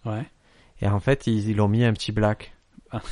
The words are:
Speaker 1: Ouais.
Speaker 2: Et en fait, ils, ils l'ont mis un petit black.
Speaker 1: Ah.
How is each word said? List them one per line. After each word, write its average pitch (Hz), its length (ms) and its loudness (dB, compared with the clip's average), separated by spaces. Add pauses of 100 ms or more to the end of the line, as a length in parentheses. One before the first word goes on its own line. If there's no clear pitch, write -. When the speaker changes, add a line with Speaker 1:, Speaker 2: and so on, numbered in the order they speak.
Speaker 1:
Ouais. 110 200 -6 (580)
Speaker 2:
Et 101 60 0
en 101 120 2
fait, 135 280 0
ils, 107 200 0
ils 110 80 0
l'ont 104 120 4
mis 110 160 2
un 117 100 4
petit - 180 -6
black. 107 440 -2 (340)
Speaker 1:
Ah. 110 120 -8 (100)